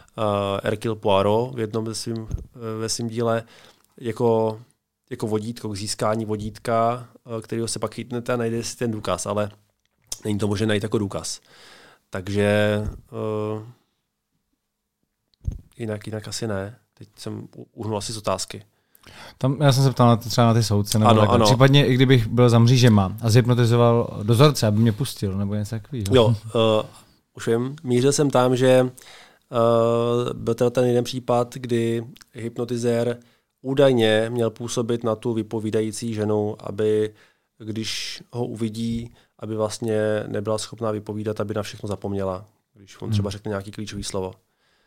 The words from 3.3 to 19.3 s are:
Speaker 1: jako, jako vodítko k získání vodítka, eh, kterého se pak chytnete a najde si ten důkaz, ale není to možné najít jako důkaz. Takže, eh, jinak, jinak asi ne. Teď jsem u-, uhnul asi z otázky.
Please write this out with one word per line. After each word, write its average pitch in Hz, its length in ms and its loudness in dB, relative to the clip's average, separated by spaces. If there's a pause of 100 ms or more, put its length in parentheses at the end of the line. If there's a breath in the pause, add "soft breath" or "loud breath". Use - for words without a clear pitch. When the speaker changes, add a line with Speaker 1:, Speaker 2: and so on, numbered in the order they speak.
Speaker 1:
jako, 113 640 0 (500)
jako 123 160 -6
vodítko 110 420 -4
k 104 80 -8
získání 110 480 -4
vodítka, 113 840 -2 (300)
eh, 107 40 -10
kterého 113 260 -6
se - 100 -8
pak 107 160 -6
chytnete 120 380 -6
a 123 40 0
najde 117 280 -4
si - 120 -10
ten 120 140 -4
důkaz, 104 360 -4
ale 104 240 -4 (720)
není 107 140 -2
to 104 100 -2
možné 104 180 -2
najít 104 160 0
jako 113 160 -2
důkaz. 95 420 -6 (680 soft breath)
Takže, 101 340 -2 (400)
eh, 107 880 -8 (2000)
jinak, 107 280 -6
jinak 107 220 -10
asi 113 180 -8
ne. 101 320 -6 (160)
Teď - 220 -20
jsem 107 400 -12
u-, 123 160 -18
uhnul 107 260 -6
asi 101 140 -6
z 110 40 -8
otázky. 98 480 -6 (760 loud breath)